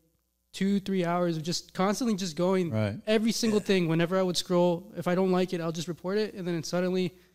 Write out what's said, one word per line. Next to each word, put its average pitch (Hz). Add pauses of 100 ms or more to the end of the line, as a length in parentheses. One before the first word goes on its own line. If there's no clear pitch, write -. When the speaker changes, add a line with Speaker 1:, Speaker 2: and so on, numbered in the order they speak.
(520)
Speaker 1:
two, 196
three 190
hours 170
of 156
just 160
constantly 208
just 175
going 180
Speaker 2:
Right. 107 (100)
Speaker 1:
every 220
single 214
thing. 185
Whenever 170
I 190
would 180
scroll, 175
if 175
I 180
don't 190
like 180
it, 180
I'll 165
just 160
report 180
it, 214
and 185
then 170
suddenly, 185
you 175 (240)